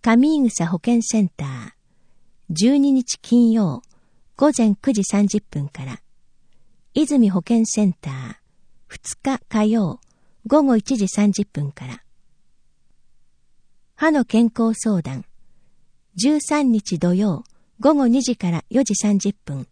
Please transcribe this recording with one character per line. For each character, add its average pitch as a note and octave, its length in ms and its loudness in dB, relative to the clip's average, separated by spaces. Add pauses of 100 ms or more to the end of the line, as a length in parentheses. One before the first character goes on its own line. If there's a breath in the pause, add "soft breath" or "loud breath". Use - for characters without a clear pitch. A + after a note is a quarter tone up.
上 C4 340 4
井 B3+ 140 0
草 - 160 -4
保 E3+ 120 -4
健 A#3 240 0
セ A3 200 0
ン F3+ 80 0
タ - 160 -10
ー、 B2+ 260 -12 (760)
十 G#3+ 260 2
二 C#4 160 2
日 B3+ 300 -2
金 A#3 300 4
曜、 G3+ 300 0 (540)
午 C#4+ 180 2
前 A3 200 2
九 - 180 -2
時 G#3 120 0
三 G#3 220 0
十 G#3 140 -2
分 C#3+ 300 -8
か C3 160 -14
ら。 B2 160 -14 (920)
泉 C4+ 380 2
保 F#3 100 0
健 A3+ 240 0
セ G#3+ 220 0
ン F#3 80 0
タ - 160 -12
ー、 B2+ 260 -12 (520)
二 - 280 -16
日 C4+ 320 -4
火 G#3+ 160 0
曜、 G#3+ 360 0 (460)
午 C#4+ 180 4
後 B3+ 120 4
一 A#3+ 220 -2
時 G3 100 0
三 G#3 240 2
十 G3+ 140 -4
分 C#3+ 260 -8
か - 140 -16
ら。 - 160 -14 (1900)
歯 D#4 160 0
の C#4+ 160 2
健 A3+ 280 2
康 A3+ 200 0
相 G3+ 260 -2
談。 C3+ 240 -10 (920)
十 C#4 240 0
三 C#4+ 320 0
日 G3+ 260 -2
土 F3 160 0
曜、 F#3+ 300 -2 (340)
午 D4 160 4
後 C#4 140 2
二 B3 120 2
時 B3 160 -4
か F3 140 -4
ら E3 180 -4
四 C4+ 140 0
時 G#3 140 -2
三 G#3 240 0
十 G3 120 -4
分。 - 400 -12